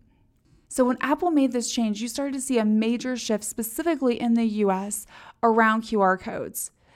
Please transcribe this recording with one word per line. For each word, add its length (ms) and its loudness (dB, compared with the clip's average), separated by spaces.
So 160 2
when 160 0
Apple 320 0
made 220 0
this 180 -4
change, 300 -2
you 80 -6
started 240 -6
to 80 -6
see 160 0
a 80 2
major 500 0
shift 300 -4
specifically 760 -2
in 140 2
the 100 2
U 280 2
S 360 -4
around 420 4
Q 180 0
R 160 4
codes. 540 -10